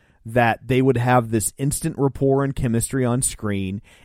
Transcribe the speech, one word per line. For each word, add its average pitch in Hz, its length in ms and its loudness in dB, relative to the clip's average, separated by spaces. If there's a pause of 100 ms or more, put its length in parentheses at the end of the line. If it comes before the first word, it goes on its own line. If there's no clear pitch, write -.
(240)
that 113 420 2
they 127 140 2
would 131 160 4
have 120 340 2
this 110 280 0
instant 147 400 -4
rapport 135 460 2
and 135 120 -4
chemistry 127 480 -2
on 120 160 0
screen 98 600 -6 (220)